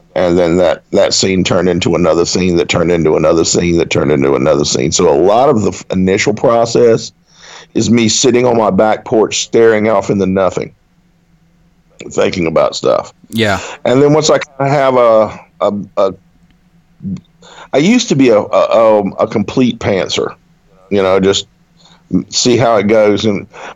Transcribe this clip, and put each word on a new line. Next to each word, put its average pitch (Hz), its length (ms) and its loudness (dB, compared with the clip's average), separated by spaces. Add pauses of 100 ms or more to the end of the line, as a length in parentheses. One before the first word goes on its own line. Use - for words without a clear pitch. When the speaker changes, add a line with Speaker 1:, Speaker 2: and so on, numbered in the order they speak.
(160)
Speaker 1:
And 87 220 0
then 85 180 0
that, 87 260 0 (100)
that 98 200 0
scene 92 320 -2
turned 90 240 0
into 85 260 -2
another 85 300 2
scene 90 320 -2
that - 140 -2
turned 85 200 0
into 80 260 2
another 80 280 2
scene 85 320 0
that 82 140 0
turned 78 200 0
into 69 240 2
another 71 300 0
scene. 67 260 -4
So 85 220 2
a 71 80 2
lot 110 300 2
of 131 100 0
the 92 120 -2
f-, - 180 -14
initial 95 420 0
process 117 800 0 (640)
is 104 160 -2
me 117 180 2
sitting 123 380 0
on 120 100 2
my 107 140 2
back 104 340 0
porch - 400 0
staring 110 460 2
off 98 180 -2
into 101 160 0
nothing, 95 500 -2 (1300)
thinking 98 380 -2
about 76 280 0
stuff. - 380 -4 (160)
Speaker 2:
Yeah. 107 320 -2 (240)
Speaker 1:
And 127 180 2
then 147 120 4
once 156 160 0
I 139 80 2
kinda 139 340 -6
have 135 240 0
a, 110 420 2 (220)
a, 101 140 -2 (240)
a, 95 160 0 (1600)
I - 20 2
used 208 320 0
to 175 80 0
be 135 140 4
a, 104 80 4
a, 104 600 2
um, 98 180 -6
a 101 80 0
complete 117 540 -2
pantser, - 540 -4 (560)
you 98 120 0
know, 95 180 2
just 98 260 0 (840)
see 123 260 0
how 117 200 2
it 101 100 0
goes. 104 400 2
And, 101 200 -4 (300)